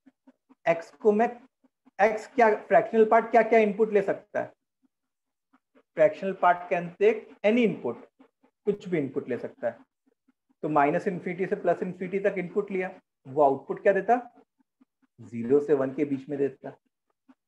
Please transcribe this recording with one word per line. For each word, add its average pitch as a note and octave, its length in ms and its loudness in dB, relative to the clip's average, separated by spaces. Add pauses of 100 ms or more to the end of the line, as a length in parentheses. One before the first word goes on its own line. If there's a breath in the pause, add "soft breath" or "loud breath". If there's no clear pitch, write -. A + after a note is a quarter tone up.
(680)
एक्स E3 260 -2
को G#3+ 200 2
मैं, A3 140 2 (720)
एक्स G#3+ 360 0
क्या, A#3 140 4 (140)
fractional G#3+ 480 4
part A3+ 200 2
क्या A#3 120 6
क्या A3+ 160 4
input G#3 340 2
ले G3+ 100 4
सकता - 380 -6
है? - 120 -10 (1400)
Fractional E3 360 0 (100)
part F3 160 4 (140)
can F3 160 -4 (140)
take A3 200 2 (220)
any A#3 220 4
input, - 360 -6 (640)
कुछ G3+ 220 -4
भी F3 100 -2
input C3+ 300 -6
ले A#2+ 100 -6
सकता - 300 -10
है। A#2 100 -10 (840)
तो D#3+ 60 -6
minus E3+ 400 0
infinity F3+ 380 -6
से G3 100 -6
plus F3 260 -2
infinity F#3 380 -8
तक G3 180 -2
input F#3+ 320 -6
लिया, F#3 200 -6 (360)
वो C3+ 160 0
output C#3 400 0
क्या G3+ 100 4
देता? F#3+ 240 2 (1040)
ज़ीरो A#2 400 0
से D3 140 2
वन C3 200 -2
के D3+ 100 -2
बीच C#3 240 -6
में C#3+ 100 -8
देता, C#3 380 -6 (720)